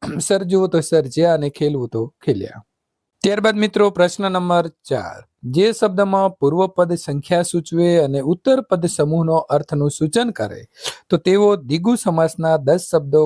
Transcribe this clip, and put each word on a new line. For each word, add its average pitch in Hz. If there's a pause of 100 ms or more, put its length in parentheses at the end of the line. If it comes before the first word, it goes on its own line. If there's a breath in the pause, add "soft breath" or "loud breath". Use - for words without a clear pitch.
(180)
સર્જવું 190
તો 165
સર્જ્યા 160
અને 147
ખેલવું 143
તો 113 (140)
ખેલ્યા. - (600)
ત્યારબાદ 208
મિત્રો 208
પ્રશ્ન 180
નંબર 175 (160)
ચાર, 101 (240)
જે 147
શબ્દમાં 196
પૂર્વપદ 175
સંખ્યા 165
સૂચવે 170
અને 139
ઉત્તરપદ 180
સમૂહનો 160 (120)
અર્થનું 147
સૂચન 226
કરે - (420 loud breath)
તો -
તેવો 202
દ્વિગુ 170
સમાસના 160
દસ 151
શબ્દો 151